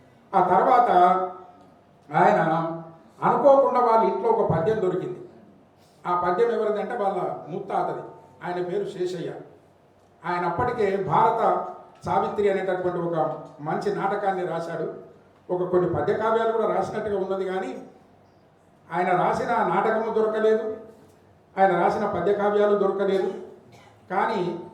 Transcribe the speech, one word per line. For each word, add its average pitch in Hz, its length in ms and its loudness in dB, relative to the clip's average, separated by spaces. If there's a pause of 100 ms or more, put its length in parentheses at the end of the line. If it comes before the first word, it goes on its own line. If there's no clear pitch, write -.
(340)
ఆ 190 60 6
తర్వాత 233 500 4 (1200)
ఆయన 165 640 2 (440)
అనుకోకుండా 269 600 4
వాళ్ళ 226 320 4
ఇంట్లో 220 180 0
ఒక 214 200 2
పద్యం 196 320 0
దొరికింది. 175 420 -4 (800)
ఆ 180 140 0
పద్యం 233 300 2
ఎవరిదంటే 208 460 -2
వాళ్ళ 190 260 -2 (260)
ముత్తాతది, 185 540 -4 (420)
ఆయన 180 200 -6
పేరు 190 200 -4
శేషయ్య. 175 460 -6 (960)
ఆయన 180 180 -2
అప్పటికే 220 520 -2
భారత 220 720 0 (400)
సావిత్రి 202 440 0
అనేటటువంటి 180 480 -2
ఒక 170 400 -2 (220)
మంచి 180 340 -4
నాటకాన్ని 190 520 -2
రాశాడు. 165 460 -6 (640)
ఒక 180 80 -2
కొన్ని 175 280 0
పద్యకావ్యాలు 226 640 0
కూడా 220 220 0
రాసినట్టుగా 208 440 -4
ఉన్నది, 190 260 -4
కానీ 190 380 -6 (1080)
ఆయన 180 160 0
రాసిన 180 400 0
నాటకము 220 640 0
దొరకలేదు, 220 640 0 (840)
ఆయన 190 240 4
రాసిన 208 240 0
పద్యకావ్యాలు 202 720 2
దొరకలేదు. 196 540 0 (800)
కానీ 190 480 -2 (160)